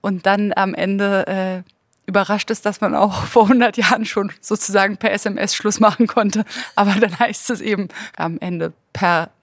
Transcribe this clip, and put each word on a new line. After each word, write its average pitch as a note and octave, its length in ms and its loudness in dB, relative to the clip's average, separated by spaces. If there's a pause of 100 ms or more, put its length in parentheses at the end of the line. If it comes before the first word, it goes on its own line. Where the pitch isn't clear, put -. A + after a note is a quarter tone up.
Und G3 260 -2
dann G3+ 280 2
am F#3+ 200 0
Ende, G3 520 0
äh, F#3 360 -4 (460)
überrascht G3 440 0
es, A3 100 -6
dass - 180 -4
man G3+ 140 0
auch F#3 300 0
<laughs> - 0 -
vor A3 240 4
hundert A#3+ 280 4
Jahren A3 280 2
schon G3+ 260 -4 (100)
sozusagen G3+ 560 0
per A3 160 0
S G3+ 140 -2
M G3+ 100 -4
S - 200 -2
Schluss - 240 -2
machen G#3+ 260 4
konnte. G#3 380 0 (320)
Aber G3+ 240 4
dann F#3+ 180 0
heißt A#3 320 -2
es B3 100 -4
eben G3+ 280 -4 (280)
am E3 220 -4
Ende E3+ 340 -6 (200)
per E3+ 380 0 (120)